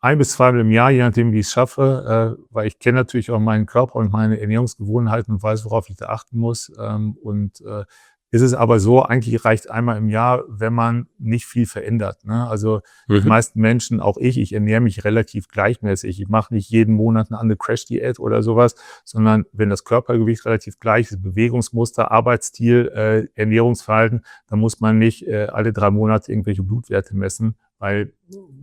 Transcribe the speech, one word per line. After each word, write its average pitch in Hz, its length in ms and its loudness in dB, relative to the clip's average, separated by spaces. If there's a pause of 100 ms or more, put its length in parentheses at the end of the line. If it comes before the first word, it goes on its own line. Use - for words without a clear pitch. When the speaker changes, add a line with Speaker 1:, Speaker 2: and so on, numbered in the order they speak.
Speaker 1:
ein 143 180 2
bis 135 140 2
zweimal 127 280 4
im 110 100 2
Jahr, 117 200 6
je 135 100 4
nachdem, 117 320 2
wie 107 80 2
ich's 104 120 -4
schaffe, 123 840 0
äh, - 120 -20
weil 107 160 -4
ich - 120 -8
kenne 123 200 2
natürlich 127 320 -2
auch 117 80 -2
meinen 107 280 0
Körper 123 300 0
und 110 160 0
meine 110 280 0
Ernährungsgewohnheiten 113 960 -2
und 98 80 -6
weiß, 107 220 -2
worauf 110 260 -4
ich 98 60 -14
da - 100 -14
achten 110 320 -8
muss. 117 400 -4
Ähm, 107 440 -6
und, 104 400 -6
äh, 104 220 -12 (500)
es 117 60 4
ist 123 140 4
aber 113 260 2
so, 117 240 6
eigentlich 117 400 -2
reicht 113 260 0
einmal 113 280 -4
im 107 100 -2
Jahr, 120 400 0
wenn 113 240 -6
man 117 340 -2 (120)
nicht 117 260 -4
viel 120 220 -2
verändert, 107 580 -6
ne? 113 240 -4
Also 107 320 -2 (260)
die 104 140 4
Speaker 2:
Mhm. 104 80 2
Speaker 1:
meisten 110 320 2
Menschen, 113 400 0
auch 101 160 -2
ich, 127 220 -2
ich 104 160 -4
ernähre 107 260 0
mich 107 240 -2
relativ 104 440 -2
gleichmäßig. 101 720 -2
Ich 95 100 -10
mache 110 260 0
nicht 104 160 -4
jeden 110 240 4
Monat 110 360 0
eine 110 80 -10
andere 110 200 0
Crash-Diät 117 600 -4
oder 113 240 0
sowas, 113 320 4 (300)
sondern 110 480 2
wenn 104 160 0
das 101 160 -2
Körpergewicht 117 600 0
relativ 110 340 -4
gleich 113 320 2
ist, 95 100 -10
Bewegungsmuster, 117 880 -2
Arbeitsstil, 117 840 2
äh, 110 340 0 (100)
Ernährungsverhalten, 110 840 0 (240)
dann 104 120 -2
muss 113 200 -2
man 110 180 2
nicht, 113 300 0
äh, 104 240 -4
alle 110 220 -2
drei 101 160 2
Monate 107 420 0
irgendwelche 101 300 -4
Blutwerte 104 520 -4
messen, 98 420 -4 (220)
weil 101 360 -4 (480)